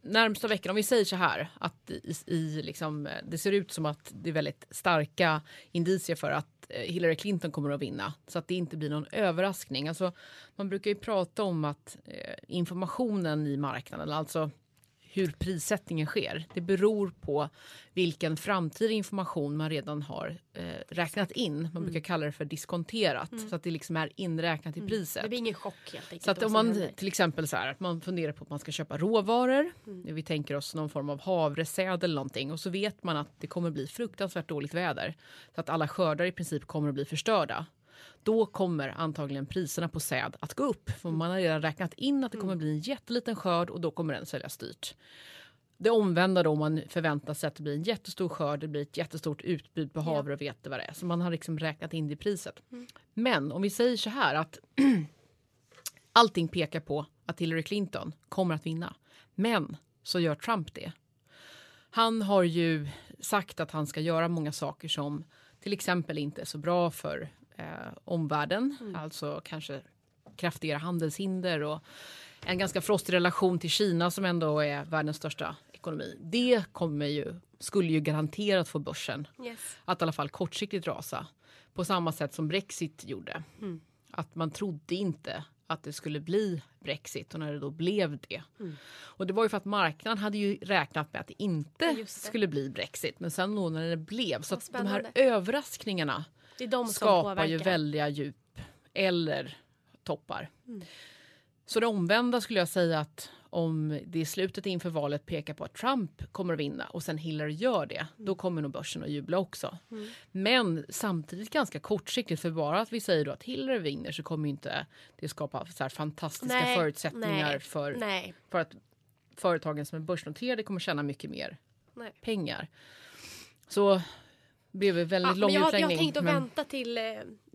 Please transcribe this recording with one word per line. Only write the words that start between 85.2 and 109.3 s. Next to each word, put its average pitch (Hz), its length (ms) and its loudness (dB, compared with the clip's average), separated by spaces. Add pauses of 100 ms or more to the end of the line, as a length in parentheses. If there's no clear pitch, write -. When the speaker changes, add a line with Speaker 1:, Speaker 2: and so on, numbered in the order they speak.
Speaker 1:
att 160 160 -4
det 147 100 -10
skulle 151 280 -4
bli 175 420 0 (180)
Brexit, - 540 -8
och 160 60 -6
när 151 120 -4
det 147 60 -6
då 139 120 -6
blev 165 480 0 (100)
det. - 140 -8 (180)
Speaker 2:
Mm. 165 160 -8 (120)
Speaker 1:
Och - 380 -8
det 185 60 -2
var 214 100 4
ju 220 60 4
för 220 80 0
att 185 80 -2
marknaden 202 540 2
hade 208 200 -2
ju 202 180 2
räknat 160 560 0
med - 80 -4
att - 80 -10
det - 140 -8
inte 170 420 0
Speaker 2:
Ja, 330 60 6
just 226 320 -4
det. - 60 -8
Speaker 1:
skulle 214 180 2
bli 139 240 0
Brexit, - 500 -4
men 170 100 -4
sen 196 260 0
då 185 140 0
när 160 200 -2
det 170 60 2
blev. 165 460 -2
Så 190 120 -2
Speaker 2:
Vad 180 80 -4
Speaker 1:
att - 100 -16
de 254 60 -4
här 240 60 0 (160)
Speaker 2:
spännande. 226 200 0 (140)
Speaker 1:
överraskningarna 185 920 0 (340)
Speaker 2:
Det 254 60 -6
är 233 40 -6
de 247 180 2
som 214 80 -2
Speaker 1:
skapar 196 360 6 (160)
ju 160 120 2
Speaker 2:
påverkar. 160 120 -4
Speaker 1:
väldiga 151 380 2
djup 143 500 -6 (360)
eller 165 600 2 (460)
toppar. - 480 -6 (160)
Speaker 2:
Mm. 220 160 -10 (840)
Speaker 1:
Så - 140 2
det 233 60 4
omvända 226 540 4
skulle 214 180 0
jag 175 100 4
säga, 165 320 4
att - 300 -8 (200)
om 156 560 0
det 165 120 -4
i 160 60 0
slutet 185 420 -2
inför 180 240 -2
valet 147 360 -2
pekar 151 280 -4
på 139 100 -8
att - 100 -12
Trump 233 580 -2
kommer 175 220 -2
att 151 60 -4
vinna 143 260 -4
och 165 160 -8
sen 160 160 -4
Hillary 151 340 -4
gör 185 340 0
det, - 100 -10
Speaker 2:
Mm. 160 100 -4 (100)
Speaker 1:
då 202 180 -2
kommer 180 280 -2
nog 143 100 -2
börsen - 300 -8
att 147 80 -6
jubla 147 280 0